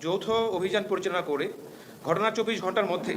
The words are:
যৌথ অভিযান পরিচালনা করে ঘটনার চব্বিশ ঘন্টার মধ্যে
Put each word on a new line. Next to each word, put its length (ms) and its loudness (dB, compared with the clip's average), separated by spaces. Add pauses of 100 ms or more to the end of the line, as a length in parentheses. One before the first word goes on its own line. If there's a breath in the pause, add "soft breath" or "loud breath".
যৌথ 280 0
অভিযান 600 2
পরিচালনা 320 0
করে 320 0 (520 loud breath)
ঘটনার 260 4
চব্বিশ 300 0
ঘন্টার 240 2
মধ্যে 320 0